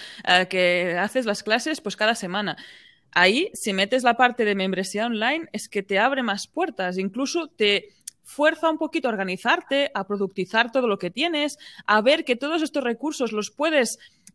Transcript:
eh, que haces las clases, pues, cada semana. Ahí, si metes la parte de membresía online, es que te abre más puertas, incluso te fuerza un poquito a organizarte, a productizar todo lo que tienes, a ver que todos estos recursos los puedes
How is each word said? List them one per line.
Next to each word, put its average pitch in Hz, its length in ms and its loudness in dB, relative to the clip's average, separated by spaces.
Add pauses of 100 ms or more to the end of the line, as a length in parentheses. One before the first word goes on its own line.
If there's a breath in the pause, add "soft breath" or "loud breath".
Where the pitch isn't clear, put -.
(280 loud breath)
eh, 180 220 4
que 180 500 2
haces 220 260 -2
las 208 180 -2
clases, 240 360 -2
pues, - 160 -8
cada 220 200 0
semana. 190 420 -4 (560 loud breath)
Ahí, 202 400 4
si - 180 -4
metes 202 320 0
la 233 140 4
parte 247 260 4
de 208 120 2
membresía 190 500 -2
online, 240 480 -2
es - 160 -10
que 196 140 -4
te 190 160 0
abre 269 220 2
más 202 260 -4
puertas, 190 500 -4
incluso 254 500 -4
te 202 460 0 (300 loud breath)
fuerza 320 460 2
un 311 80 0
poquito 320 300 -2
a 233 40 0
organizarte, 233 840 0
a 196 120 -4
productizar 202 640 -2
todo 254 180 2
lo 202 120 2
que 180 120 -4
tienes, 294 460 -2 (280 loud breath)
a 214 160 4
ver 302 240 4
que 240 100 0
todos 302 260 -2
estos 294 220 -2
recursos 240 480 -4
los 208 200 -4
puedes 294 480 0 (360 loud breath)